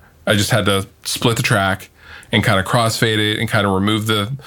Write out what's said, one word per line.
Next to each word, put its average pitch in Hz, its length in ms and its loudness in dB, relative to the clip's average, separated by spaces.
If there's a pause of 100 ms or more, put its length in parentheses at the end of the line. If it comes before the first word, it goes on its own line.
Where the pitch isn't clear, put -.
(260)
I 110 80 2
just 104 160 0
had 104 140 2
to 98 240 0 (160)
split - 320 -2
the 127 80 -2
track 98 460 0 (420)
and 110 100 2
kinda 95 220 2
crossfade 113 540 0
it 107 200 0
and 113 100 -2
kinda 101 200 2
remove 104 400 0
the, 110 240 0 (140)